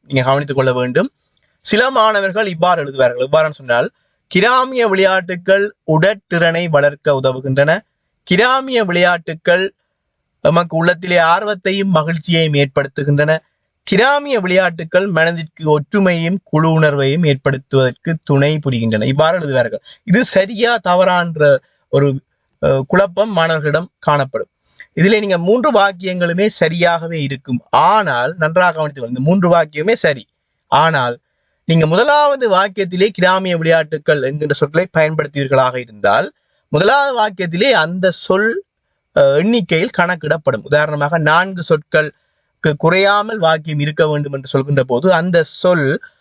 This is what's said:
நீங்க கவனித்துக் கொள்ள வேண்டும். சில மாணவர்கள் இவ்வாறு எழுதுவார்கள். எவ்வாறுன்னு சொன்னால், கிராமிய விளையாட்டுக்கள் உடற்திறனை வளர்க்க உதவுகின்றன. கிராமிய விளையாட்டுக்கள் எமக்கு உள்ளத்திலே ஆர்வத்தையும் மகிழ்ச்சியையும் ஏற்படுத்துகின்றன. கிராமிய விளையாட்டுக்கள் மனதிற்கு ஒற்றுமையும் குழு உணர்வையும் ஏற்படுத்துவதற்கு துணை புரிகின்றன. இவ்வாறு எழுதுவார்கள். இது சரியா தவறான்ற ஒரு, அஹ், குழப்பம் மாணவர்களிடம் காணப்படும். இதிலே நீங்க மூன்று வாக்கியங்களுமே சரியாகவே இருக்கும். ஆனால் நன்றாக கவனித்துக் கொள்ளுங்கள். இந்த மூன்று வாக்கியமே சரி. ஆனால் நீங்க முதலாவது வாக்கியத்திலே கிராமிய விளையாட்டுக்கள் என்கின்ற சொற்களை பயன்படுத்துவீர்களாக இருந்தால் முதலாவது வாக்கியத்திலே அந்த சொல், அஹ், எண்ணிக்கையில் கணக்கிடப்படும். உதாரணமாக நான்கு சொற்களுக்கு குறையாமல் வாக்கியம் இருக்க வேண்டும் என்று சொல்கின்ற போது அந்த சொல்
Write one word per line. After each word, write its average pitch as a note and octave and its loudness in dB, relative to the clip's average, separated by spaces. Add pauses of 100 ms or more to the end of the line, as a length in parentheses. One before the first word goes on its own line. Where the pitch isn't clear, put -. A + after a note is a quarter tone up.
நீங்க C3+ -2
கவனித்துக் C#3 0
கொள்ள C3 2
வேண்டும். B2+ -2 (500)
சில B3 0
மாணவர்கள் G#3+ 0
இவ்வாறு E3+ 0
எழுதுவார்கள். C3 0
எவ்வாறுன்னு D#3 2
சொன்னால், B2+ -2 (400)
கிராமிய B3+ 2
விளையாட்டுக்கள் F#3+ 0 (120)
உடற்திறனை E3+ 0
வளர்க்க C#3+ 0
உதவுகின்றன. C3+ 0 (480)
கிராமிய B3 0
விளையாட்டுக்கள் F3 0 (680)
எமக்கு E3+ 0
உள்ளத்திலே F3 0
ஆர்வத்தையும் G3 0
மகிழ்ச்சியையும் E3 0
ஏற்படுத்துகின்றன. C#3+ 0 (500)
கிராமிய C4+ 0
விளையாட்டுக்கள் F3+ 0
மனதிற்கு D#3+ -2
ஒற்றுமையும் F3+ 0
குழு D#3+ 0
உணர்வையும் C#3+ 0
ஏற்படுத்துவதற்கு C3+ 0 (100)
துணை D3 0
புரிகின்றன. A2+ -2
இவ்வாறு D#3 0
எழுதுவார்கள். B2+ -2 (220)
இது A3 2
சரியா A3 0
தவறான்ற E3+ 2 (320)
ஒரு, C#3 0 (400)
அஹ், C3+ 0
குழப்பம் G3 0
மாணவர்களிடம் D#3+ -2
காணப்படும். C#3 -4 (420)
இதிலே G3+ 2
நீங்க G3 0
மூன்று A3 2
வாக்கியங்களுமே F#3 0 (100)
சரியாகவே E3+ 0
இருக்கும். C#3 -6
ஆனால் E3 2
நன்றாக E3 0
கவனித்துக் D3 -6
கொள்ளுங்கள். A#2 -10
இந்த B2+ -6
மூன்று F3+ 2
வாக்கியமே D#3+ 0
சரி. C#3 -2 (400)
ஆனால் C3+ 0 (460)
நீங்க E3 2
முதலாவது C4+ 2
வாக்கியத்திலே F#3+ 0
கிராமிய F#3 0
விளையாட்டுக்கள் D#3+ 0
என்கின்ற D3 -4
சொற்களை D#3 -2 (120)
பயன்படுத்துவீர்களாக C#3+ 0
இருந்தால் A2 -2 (360)
முதலாவது C4 2
வாக்கியத்திலே G3+ -2
அந்த F3+ 0
சொல், A3 -2 (520)
அஹ், C#3 4
எண்ணிக்கையில் F#3 0
கணக்கிடப்படும். D#3 -2
உதாரணமாக D3 0
நான்கு E3+ 0
சொற்களுக்கு - -4
குறையாமல் G3+ 0
வாக்கியம் D#3+ -2
இருக்க D3+ -2
வேண்டும் D3 -4
என்று C3+ -10
சொல்கின்ற C3+ -2
போது C3 0
அந்த E3+ 0
சொல் D#3+ -2 (200)